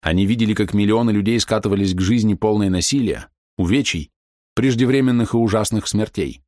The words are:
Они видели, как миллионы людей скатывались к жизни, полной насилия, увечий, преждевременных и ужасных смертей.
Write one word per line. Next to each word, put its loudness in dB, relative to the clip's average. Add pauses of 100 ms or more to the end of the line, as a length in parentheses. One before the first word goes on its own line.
Они 0
видели, 0
как -2
миллионы 2
людей 0
скатывались 0
к -2
жизни, 2
полной 0
насилия, -2 (280)
увечий, -2 (420)
преждевременных 2
и 2
ужасных 0
смертей. -4